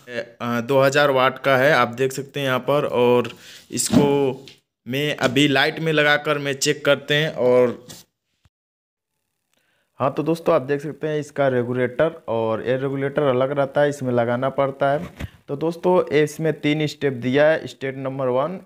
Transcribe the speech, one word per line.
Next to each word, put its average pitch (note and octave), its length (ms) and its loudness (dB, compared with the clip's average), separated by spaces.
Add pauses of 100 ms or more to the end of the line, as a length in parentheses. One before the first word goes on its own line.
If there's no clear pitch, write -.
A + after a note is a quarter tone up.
(400)
अ, A#2+ 200 -4
दो C3+ 200 2
हज़ार C#3 320 4
वाट C3 260 2
का C3+ 180 2
है, C3 160 4
आप B2 220 2
देख C3 180 -2
सकते C#3 280 -10
हैं C#3 60 -4
यहाँ B2+ 140 0
पर। C#3+ 260 0
और B2 420 2 (440)
इसको C#3 720 2 (420)
मैं C#3 320 -4
अभी C3 300 2
लाइट C#3+ 320 0
में D#3+ 120 -2
लगाकर D3 460 2
मैं C#3+ 160 -4
चेक D3 300 -2
करते C#3+ 300 2
हैं। D3+ 180 0
और B2 460 2 (2250)
हाँ, C3 100 0
तो D3+ 120 -4
दोस्तों, E3 320 0
आप D3+ 80 2
देख C#3 180 -4
सकते D3+ 280 -8
हैं D3+ 120 -2
इसका C#3+ 280 -2
रेगुलेटर, B2 640 0 (180)
और A2+ 340 -2
एयर C3 180 -2
रेगुलेटर C#3 440 -4
अलग C3 280 2
रहता C#3+ 280 -2
है, D3 80 4
इसमें C3+ 240 -4
लगाना A#2+ 380 0
पड़ता C#3 400 0
है। D#3 180 -4 (400)
तो C#3+ 80 -6
दोस्तों, E3+ 460 0 (120)
इसमें D3+ 400 0
तीन D3+ 320 -2
स्टेप C#3+ 280 -4
दिया B2+ 320 2
है, D#3 200 0
स्टेप C3 320 -10
नंबर C3+ 320 -6
वन, D3 360 -2